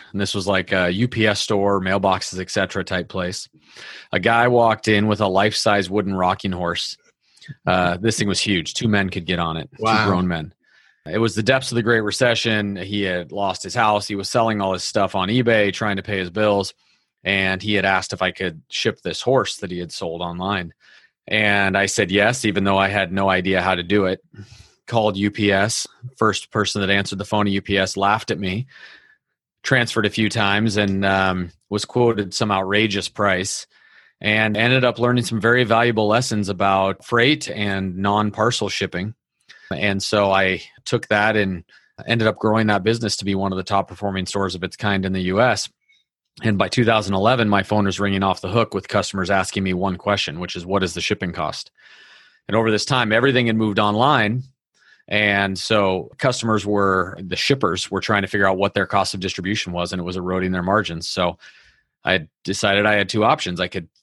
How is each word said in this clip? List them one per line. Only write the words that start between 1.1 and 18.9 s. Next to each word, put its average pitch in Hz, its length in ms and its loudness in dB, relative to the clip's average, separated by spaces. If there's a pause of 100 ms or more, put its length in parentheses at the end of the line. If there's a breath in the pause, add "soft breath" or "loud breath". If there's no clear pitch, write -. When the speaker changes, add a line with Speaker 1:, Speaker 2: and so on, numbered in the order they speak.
Speaker 1:
S 104 160 2
store, 101 400 0
mailboxes, 95 580 0
et 92 120 -8
cetera 95 320 -2
type 90 260 -6
place, 90 400 -8 (600 loud breath)
a 95 80 2
guy 117 280 4
walked 117 400 2
in 107 200 4
with 104 120 2
a 104 80 2
life-size 101 600 2
wooden 98 240 -2
rocking 92 380 0
horse. 87 440 -4 (680 loud breath)
Uh, 90 320 2
this 104 220 0
thing 104 80 -2
was 92 120 0
huge. 92 360 -2
Two 120 120 -2
men 101 220 2
could 90 160 -6
get 87 140 -2
on 82 180 -2
it, - 220 -10
Speaker 2:
Wow. 110 240 4
Speaker 1:
two 101 80 2
grown 90 160 2
men. 80 260 -4 (520 soft breath)
It 82 120 -4
was 110 180 0
the 110 80 -2
depths 131 260 0
of 120 60 -4
the 117 80 0
Great 113 160 2
Recession. 107 800 0
He 98 240 -4
had 90 320 -4
lost 98 280 -2
his 95 140 -10
house. 107 320 2
He 104 80 -6
was 98 140 -6
selling 113 320 2
all 95 100 0
his 90 140 -4
stuff 101 300 0
on 92 120 0
eBay, 113 460 2
trying 101 240 -2
to 95 40 -6
pay 101 160 -6
his 90 120 -4
bills. 101 440 0 (520)
And 95 360 0
he 107 120 -2
had 95 100 2
asked 95 300 0
if 92 80 -4
I 92 100 0
could 87 380 -6
ship - 320 -4